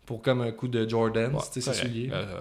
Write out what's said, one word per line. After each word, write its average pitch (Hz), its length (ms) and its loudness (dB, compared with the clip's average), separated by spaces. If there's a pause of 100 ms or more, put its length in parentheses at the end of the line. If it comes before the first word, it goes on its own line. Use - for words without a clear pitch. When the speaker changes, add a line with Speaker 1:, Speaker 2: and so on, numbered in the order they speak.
Speaker 1:
pour 113 160 -8
comme 127 180 4
un 117 120 0
coup 123 160 -4
de 113 200 2
Jordan, 113 460 2
Speaker 2:
Ouais, - 60 0 (120)
Speaker 1:
tu 127 80 -6
sais, - 0 -
ses 135 100 -2
Speaker 2:
correct. 113 160 0
Speaker 1:
souliers. 120 260 -4
Speaker 2:
Euh, 95 120 -2 (160)